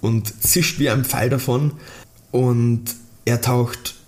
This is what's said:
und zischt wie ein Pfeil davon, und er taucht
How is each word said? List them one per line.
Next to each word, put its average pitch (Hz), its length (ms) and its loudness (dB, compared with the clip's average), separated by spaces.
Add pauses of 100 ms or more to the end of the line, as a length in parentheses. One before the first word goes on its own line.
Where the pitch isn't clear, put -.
und 110 400 -2
zischt - 360 0
wie 139 120 2
ein 127 140 2
Pfeil - 260 0
davon, 135 420 0 (580)
und 120 640 2 (340)
er 117 120 2
taucht 123 540 -2 (140)